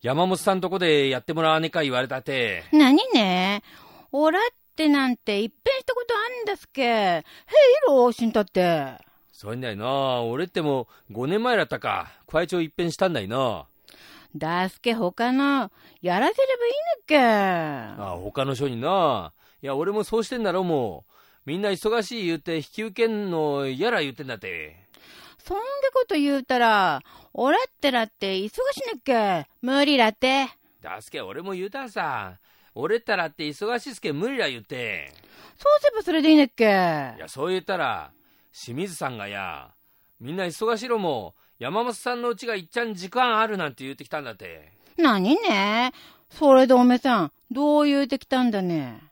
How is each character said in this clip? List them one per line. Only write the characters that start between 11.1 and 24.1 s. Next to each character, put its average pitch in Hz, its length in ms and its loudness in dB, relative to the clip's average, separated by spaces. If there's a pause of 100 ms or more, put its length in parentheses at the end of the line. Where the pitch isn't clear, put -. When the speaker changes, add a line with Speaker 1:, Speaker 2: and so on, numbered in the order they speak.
Speaker 1:
五 120 140 -4
年 208 160 0
前 247 140 2
だ 175 60 2
っ - 40 -2
た 131 120 -6
か。 98 320 -4 (160)
会 165 200 0
長 180 120 -2
一 160 160 -4
変 170 160 -2
し - 60 -10
た 190 100 2
ん 175 60 0
だ 120 80 -2
い 95 60 -6
な。 113 400 -2 (680)
Speaker 2:
だ 175 340 -2
す - 120 -16
け、 240 120 0
他 226 380 -2
の、 269 400 0 (300)
や 175 180 0
ら 262 80 2
せ 427 60 0
れ 523 240 0
ば 480 80 -2
い 466 40 2
い - 20 0 (260)
の - 40 -20
っ - 60 -20
け。 175 960 0
Speaker 1:
あ、 92 180 -6
他 117 240 -4
の 139 80 -2
人 135 140 -2
に 120 120 -6
な。 147 540 0 (300)
い - 20 -12
や、 135 100 -4
俺 170 160 -2
も 208 120 -2
そ 220 160 -2
う 220 40 -2
し - 60 -8
て 254 80 -6
ん 226 60 -4
だ 190 80 0
ろ、 185 120 0
も 127 440 -2
う。 - 60 -20 (320)
み 151 120 -6
ん 196 40 -4
な 208 80 0
忙 214 340 0
し 226 180 -8
い 185 60 -4
言 165 80 0
う 156 40 -8
て、 165 180 -6
引 147 60 -6
き - 200 -10
受 226 240 0
け 226 40 0
ん 208 200 -4
の 147 360 -2
や 135 220 -2
ら 214 120 -2
言 139 100 -4